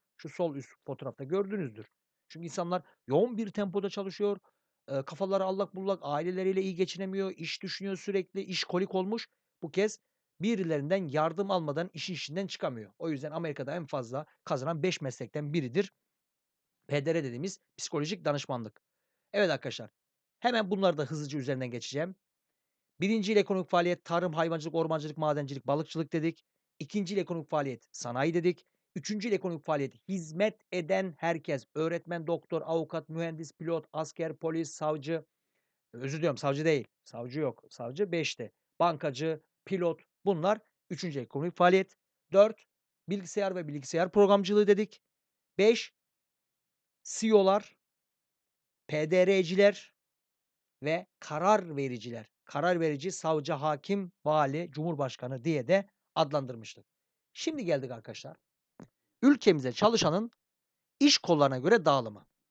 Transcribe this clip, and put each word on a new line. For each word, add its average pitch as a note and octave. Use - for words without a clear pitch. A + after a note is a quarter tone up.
şu D#3
sol D#3+
üst C#3
fotoğrafta C#3
gördüğünüzdür. E3+
Çünkü E3+
insanlar F3
yoğun G3+
bir G#3+
tempoda G3
çalışıyor, G3+
e, C#3
kafaları F#3+
allak F#3+
bullak, F#3+
aileleriyle F#3
iyi F#3+
geçinemiyor, F#3+
iş E3
düşünüyor F#3+
sürekli, G3
iş F#3
kolik F#3+
olmuş. G3+
Bu D#3
kez G#3
birilerinden F3
yardım D#3+
almadan E3
işin E3+
içinden E3+
çıkamıyor. A#2+
O E3
yüzden D3
Amerika'da D3+
en E3+
fazla C3
kazanan D3
beş F#3
meslekten C#3+
biridir D3+
P C#3+
D D#3+
R E3
dediğimiz C3+
psikolojik D#3+
danışmanlık. C3+
Evet G3
arkadaşlar, B2
hemen A3+
bunları F#3+
da D3+
hızlıca D3
üzerinden B2+
geçeceğim. C#3+
Birincil G#3
ekonomik F#3+
faaliyet F3
tarım, F3
hayvancılık, E3
ormancılık, D#3+
madencilik, D3
balıkçılık D3
dedik. E3
İkincil G3
ekonomik E3+
faaliyet C#3
sanayi C3
dedik. F3
Üçüncül G#3
ekonomik F3+
faaliyet C#3+
hizmet F#3
eden F3+
herkes, D#3+
öğretmen, E3
doktor, D#3+
avukat, D#3+
mühendis, D#3+
pilot, D#3+
asker, D#3
polis, D#3+
savcı. D#3
Özür C3+
diliyorum, D3+
savcı C#3+
değil. D3
Savcı B2
yok. C3+
Savcı D3
beşte. C#3
Bankacı, D#3+
pilot, F3
bunlar G3
üçüncü D#3
ekonomik D3
faaliyet. F#3
Dört, G#3
bilgisayar F#3+
ve E3
bilgisayar D#3
programcılığı G3+
dedik. G3+
Beş, A3+
C -
E A3
O'lar, G3
P D3+
D F3+
R'ciler G3
ve E3
karar E3+
vericiler. A#2
Karar E3+
verici, D#3
savcı, D#3
hakim, D3+
vali, D3+
cumhurbaşkanı C3+
diye C#3+
de G3
adlandırmıştık. C3+
Şimdi D4
geldik C3+
arkadaşlar. A2+
Ülkemize F3
çalışanın G#3
iş C#4+
kollarına C#3+
göre E3+
dağılımı. A#2